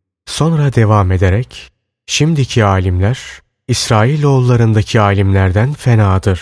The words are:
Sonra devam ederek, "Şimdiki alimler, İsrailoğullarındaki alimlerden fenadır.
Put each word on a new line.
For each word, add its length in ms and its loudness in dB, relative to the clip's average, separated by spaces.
Sonra 480 -2
devam 380 2
ederek, 600 -2
"Şimdiki 600 0
alimler, 540 0
İsrailoğullarındaki 1300 0
alimlerden 720 0
fenadır. 680 0